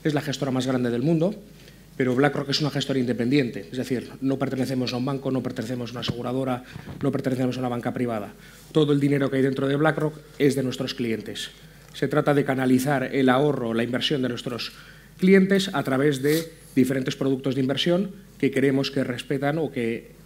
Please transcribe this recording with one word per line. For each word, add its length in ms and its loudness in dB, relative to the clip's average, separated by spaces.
es 100 0
la 80 -2
gestora 280 -4
más 160 0
grande 240 0
del 140 -2
mundo, 320 2
pero 180 0
BlackRock 340 2
es 120 0
una 100 0
gestora 280 -2
independiente, 680 0
es 80 -10
decir, 320 -4
no 180 0
pertenecemos 540 -2
a 40 -4
un 80 -2
banco, 240 -4
no 140 -2
pertenecemos 460 -6
a 40 -14
una 60 -8
aseguradora, 640 -4
no 80 2
pertenecemos 460 -2
a 20 -6
una 100 -2
banca 240 -4
privada. 400 -4
Todo 220 4
el 60 4
dinero 300 2
que 80 -2
hay 60 4
dentro 240 0
de 80 0
BlackRock 400 2
es 160 4
de 80 0
nuestros 300 -4
clientes. 580 -6
Se 140 -2
trata 260 2
de 120 4
canalizar 680 2
el 140 4
ahorro, 460 2
la 100 2
inversión 380 0
de 80 0
nuestros 420 -6
clientes 540 6
a 100 -2
través 380 2
de 320 0
diferentes 440 2
productos 380 0
de 60 0
inversión 500 0
que 100 2
creemos 400 2
que 140 -2
respetan 540 -4
o 120 -2
que 460 -6